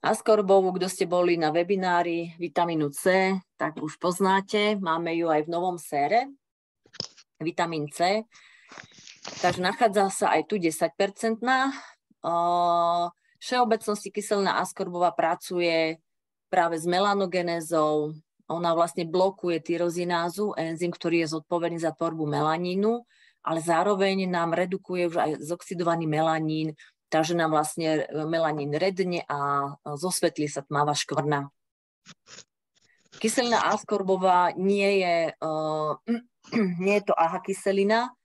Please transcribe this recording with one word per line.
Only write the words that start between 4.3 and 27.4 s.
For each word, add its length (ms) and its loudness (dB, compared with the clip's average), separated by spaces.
Máme 400 -2
ju 160 0
aj 160 2
v 80 -6
novom 240 -2
sére 520 0
vitamín 560 -4
C. 320 0
Takže 240 0
nachádza 480 2
sa 240 -2
aj 160 0
tu 80 0
desať 400 -2
percentná. 720 0
Všeobecnosti 720 0
kyselina 520 0
askorbová 520 -2
pracuje 880 0
práve 240 2
s 160 -4
melanogenézou. 1300 0
Ona 320 0
vlastne 320 0
blokuje 480 0
tyrozinázu, 960 -2
enzym, 400 -4
ktorý 320 0
je 80 -6
zodpovedný 480 -4
za 80 0
tvorbu 400 -4
melanínu, 720 0
ale 160 -2
zároveň 720 2
nám 240 0
redukuje 560 -2
už 80 -4
aj 120 2
zoxidovaný 640 -2
melanín, 720 0
takže 240 2
nám 160 2